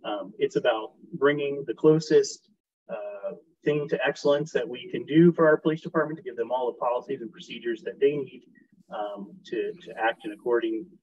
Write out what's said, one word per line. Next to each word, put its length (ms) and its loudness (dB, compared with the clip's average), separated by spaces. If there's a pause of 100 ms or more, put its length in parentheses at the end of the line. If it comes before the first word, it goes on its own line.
Um, 300 -6 (100)
it's 120 -2
about 380 0 (180)
bringing 560 0
the 60 -4
closest, 760 4 (380)
uh, 480 -10 (280)
thing 240 0
to 180 -2
excellence 460 0
that 160 -2
we 220 -12
can 160 -8
do 260 8
for 140 4
our 100 6
police 240 -2
department 380 -4
to 40 -20
give 140 -12
them 160 -4
all 180 0
the 60 -14
policies 460 -4
and 100 -14
procedures 480 -8
that 180 -12
they 160 4
need, 300 -10 (460)
um, 420 -10 (100)
to, 380 -6
to 180 -16
act 280 -2
in 60 -10
according 520 -2 (180)